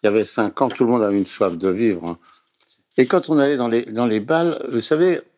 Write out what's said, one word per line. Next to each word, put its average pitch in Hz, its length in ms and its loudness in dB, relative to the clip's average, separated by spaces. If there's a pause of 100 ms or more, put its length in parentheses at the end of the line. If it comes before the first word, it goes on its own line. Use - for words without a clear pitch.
Il - 20 4
y - 20 6
avait 104 160 2
cinq - 380 -2
ans, 131 60 0
tout 127 160 0
le 117 60 2
monde 120 120 2
avait 101 160 0
une 95 80 0
soif 92 300 -2
de 90 120 -2
vivre, 92 380 -2
hein. 85 100 -8 (840)
Et 131 60 6
quand 170 240 0
on 160 80 2
allait 143 180 2
dans 120 120 -2
les, 117 140 2
dans 113 240 -2
les 110 120 0
bals, 160 420 0 (120)
vous 117 80 0
savez 165 400 2 (160)